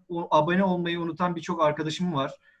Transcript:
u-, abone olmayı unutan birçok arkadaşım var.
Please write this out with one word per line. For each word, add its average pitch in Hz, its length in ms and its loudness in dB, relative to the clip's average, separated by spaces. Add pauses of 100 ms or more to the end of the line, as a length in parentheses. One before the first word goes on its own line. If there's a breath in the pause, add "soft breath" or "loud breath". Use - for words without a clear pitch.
u-, 170 220 -6
abone 175 340 4
olmayı 175 360 0
unutan 170 360 -2
birçok 165 260 -2
arkadaşım 156 520 0
var. 135 180 -2 (280 soft breath)